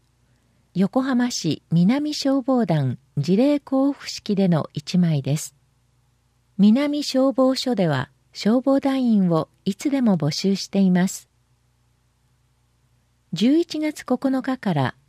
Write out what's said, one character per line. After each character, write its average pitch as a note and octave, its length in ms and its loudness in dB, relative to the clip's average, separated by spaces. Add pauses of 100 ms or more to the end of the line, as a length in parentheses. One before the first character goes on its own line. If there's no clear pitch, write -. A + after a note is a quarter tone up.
(760)
横 G3 280 0
浜 B3 280 0
市 - 400 -4
南 C4 440 2
消 C4+ 260 -2
防 B3 240 0
団 C#3+ 340 -2 (200)
辞 E3+ 180 0
令 C#4+ 280 2
交 C4+ 280 0
付 - 160 -12
式 - 260 -6
で F#3+ 140 2
の D#3+ 240 0
一 - 240 -6
枚 D#3+ 240 2
で C3+ 160 -2
す。 - 180 -10 (1040)
南 C#4 460 2
消 C4 300 0
防 C4 220 2
署 B3+ 200 -4
で F#3+ 140 0
は、 C3+ 220 -2 (220)
消 A#3 300 0
防 C#4 180 2
団 C4+ 240 -2
員 G3+ 260 2
を D#3+ 180 0 (160)
い G3 100 -2
つ - 160 -4
で C#4 120 0
も G3+ 160 2
募 D3 120 0
集 G3 260 -2
し - 120 -10
て G3 120 0
い F#3+ 100 4
ま F3+ 180 2
す。 - 200 -12 (2000)
十 A#3+ 260 2
一 E4 200 -4
月 D4+ 260 -6
九 B3+ 140 -2 (120)
日 C4 280 -4
か F#3 160 -2
ら C3+ 200 0 (140)